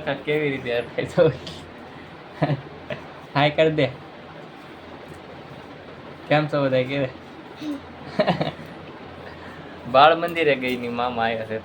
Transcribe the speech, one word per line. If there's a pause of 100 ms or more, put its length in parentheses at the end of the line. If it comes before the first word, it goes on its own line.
કાંઈક
કેવી
રીતે
હરખાય
છે. (2000)
હાય
કરી
દે. (2500)
કેમ
છો
બધા?
કે (3000)
બાળ (100)
મંદિરે
ગઈ
ની
મામા
આવ્યા
છે